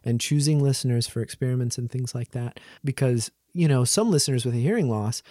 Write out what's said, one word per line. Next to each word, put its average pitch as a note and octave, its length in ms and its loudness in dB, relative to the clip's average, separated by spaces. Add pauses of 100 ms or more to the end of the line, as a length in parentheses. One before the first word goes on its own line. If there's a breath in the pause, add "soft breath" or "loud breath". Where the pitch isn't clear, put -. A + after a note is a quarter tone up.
and A#2 160 0
choosing D3 400 2
listeners B2+ 460 0
for - 140 -6
experiments B2+ 560 -4
and A#2+ 120 -6
things B2+ 240 -6
like A#2+ 180 -8
that, A#2+ 280 -8 (240 loud breath)
because, B2 480 0 (220)
you E3+ 140 2
know, C3 160 4
some G#3+ 280 2
listeners C3+ 340 2
with A#2+ 80 0
a A#2+ 60 0
hearing E3 300 2
loss G#2+ 420 -2